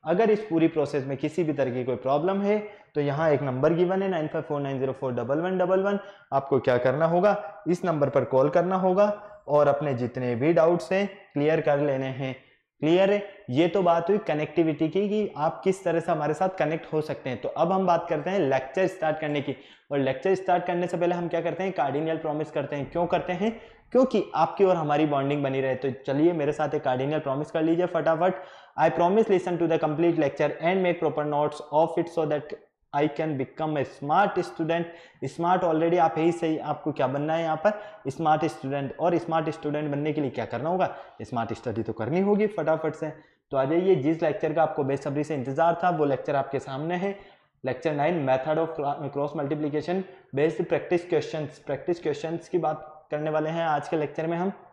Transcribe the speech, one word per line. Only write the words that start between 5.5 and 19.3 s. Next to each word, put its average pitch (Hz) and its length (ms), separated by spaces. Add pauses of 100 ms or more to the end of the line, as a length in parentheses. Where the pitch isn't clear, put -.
डबल 180 220
वन। 202 200 (340)
आपको 135 260
क्या 123 180
करना 131 280
होगा, 180 640
इस 175 180
number 147 240
पर 135 140
call 131 260
करना 185 260
होगा 185 320 (400)
और 147 200
अपने 143 260
जितने 123 420
भी 147 180
डाउट्स 170 380
हैं, 196 160 (260)
clear 151 280
कर 147 180
लेने 135 260
हैं। 131 300 (440)
Clear 180 320
है? 208 120 (260)
ये 147 180
तो 196 140
बात 170 280
हुई 208 80
connectivity 156 720
की 196 200
कि 208 280
आप 160 260
किस 190 200
तरह 170 160
से 175 120
हमारे 151 220
साथ 185 160
कनेक्ट 160 440
हो 156 80
सकते 139 280
हैं। 120 120
तो 123 80
अब 170 220
हम 190 160
बात 170 220
करते 185 200
हैं 196 100
लेक्चर 139 480
start 156 320
करने 147 220